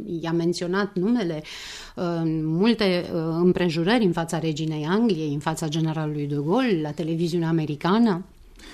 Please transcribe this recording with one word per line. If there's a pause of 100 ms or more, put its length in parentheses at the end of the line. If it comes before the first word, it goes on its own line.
(220)
I-a
menționat
numele, (520)
în
multe, (240)
împrejurări,
în
fața
reginei
Angliei,
în
fața
generalului
de
Gaulle,
la
televiziunea
americană. (480)